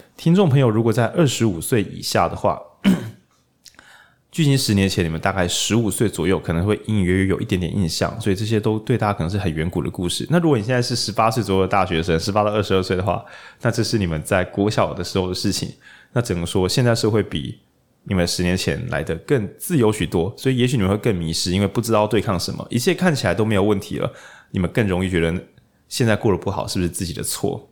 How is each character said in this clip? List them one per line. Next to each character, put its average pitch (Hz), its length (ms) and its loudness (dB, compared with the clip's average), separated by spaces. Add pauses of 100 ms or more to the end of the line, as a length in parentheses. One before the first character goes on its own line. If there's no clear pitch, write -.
(160)
听 165 200 2
众 196 120 6
朋 135 120 4
友 127 100 6
如 110 140 2
果 113 100 2
在 117 140 2
二 165 180 2
十 120 220 0
五 87 120 0
岁 107 220 0
以 87 220 -8
下 90 260 2
的 - 60 -6
话， - 320 -2
<clears throat> - 40 -20 (1600)
距 165 120 0
今 139 140 4
十 110 160 0
年 98 160 4
前， 92 160 0
你 - 20 0
们 80 140 -4
大 95 100 0
概 92 160 0
十 - 280 0
五 113 140 2
岁 101 200 0
左 82 180 -2
右， 92 100 2
可 - 140 -4
能 85 140 0
会 104 120 2 (100)
隐 107 100 0
隐 95 80 2
约 92 140 2
约 95 80 2
有 92 120 0
一 110 60 -4
点 101 120 0
点 82 160 -2
印 98 140 0
象， 85 320 -4
所 104 140 0
以 - 20 2
这 107 100 -4
些 107 140 0
都 107 200 0
对 117 180 -2
大 104 100 0
家 101 60 0
可 80 100 -4
能 82 60 -2
是 101 80 -4
很 90 120 -2
远 78 200 -2
古 87 120 -2
的 - 80 -6
故 90 200 -4
事。 - 200 -4
那 160 120 2
如 165 80 2
果 135 80 4
你 104 60 -2
现 123 120 -2
在 123 60 2
是 123 120 -4
十 117 160 -4
八 110 220 2
岁 117 100 -2
左 95 140 0
右 95 60 4
的 92 80 2
大 95 160 2
学 82 180 0
生， 82 160 2
十 98 140 -4
八 104 100 2
到 104 80 2
二 107 100 0
十 95 120 -2
二 95 100 2
岁 92 140 -2
的 90 60 -2
话， 95 200 -2 (380)
那 117 100 0
这 - 100 -2
是 110 160 0
你 98 80 2
们 80 180 -2
在 92 200 2
国 101 260 0
小 95 240 0
的 - 80 -8
时 - 160 -6
候 90 120 0
的 90 40 -4
事 95 200 -2
情。 - 180 -6 (400)
那 120 100 0
只 98 120 -4
能 85 120 -2
说 92 220 0
现 127 160 0
在 120 100 4
社 110 160 2
会 104 140 2
比 64 340 -8 (460)
你 - 100 -4
们 87 140 2
十 - 160 -2
年 90 140 2
前 82 320 -2
来 71 120 -2
得 80 180 -4
更 110 380 -2
自 175 200 -2
由 110 120 4
许 98 160 0
多， 87 300 -2
所 - 160 -2
以 127 60 0
也 123 100 2
许 127 80 0
你 107 80 2
们 95 80 2
会 104 60 2
更 107 180 0
迷 80 160 -2
失， 87 200 -2
因 95 100 2
为 101 60 2
不 98 120 -2
知 113 140 -2
道 107 120 4
对 107 140 0
抗 95 180 0
什 - 160 -4
么， - 160 -10
一 - 80 -2
切 175 160 2
看 170 220 2
起 123 100 -4
来 90 80 2
都 107 120 0
没 110 100 2
有 95 80 4
问 104 160 2
题 - 200 -8
了， - 120 -2 (400)
你 95 80 -2
们 87 120 0
更 117 140 2
容 92 200 0
易 90 40 -2
觉 90 120 2
得 82 120 2 (540)
现 - 180 0
在 110 80 4
过 104 200 2
得 87 40 2
不 101 140 -4
好 - 160 -6
是 - 100 -6
不 92 60 0
是 87 60 0
自 87 160 -6
己 82 80 -8
的 - 100 -8
错。 - 480 -6